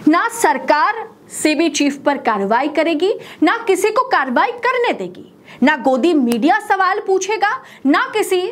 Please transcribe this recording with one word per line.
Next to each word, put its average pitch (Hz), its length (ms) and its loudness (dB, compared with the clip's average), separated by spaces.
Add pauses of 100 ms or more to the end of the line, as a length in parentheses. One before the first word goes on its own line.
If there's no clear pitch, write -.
ना 349 240 4
सरकार 330 720 0 (260)
सेबी 311 360 0
चीफ 285 360 -2
पर 277 140 0
कार्रवाई 240 500 0
करेगी, 330 460 0 (280)
ना 381 140 2 (100)
किसी 381 240 0
को 508 180 0
कार्रवाई 311 500 0
करने 494 360 0
देगी, 185 380 -14 (300)
ना 302 160 4
गोदी 262 360 2
मीडिया 247 460 2
सवाल 392 460 0
पूछेगा, 403 500 0 (300)
ना 403 260 2
किसी 392 400 0